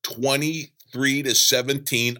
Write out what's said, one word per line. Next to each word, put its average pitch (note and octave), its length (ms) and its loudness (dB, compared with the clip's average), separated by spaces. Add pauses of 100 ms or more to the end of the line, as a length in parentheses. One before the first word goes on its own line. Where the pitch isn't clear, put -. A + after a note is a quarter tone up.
twenty-three C#3 1200 -2
to B2+ 100 0
seventeen B2 880 2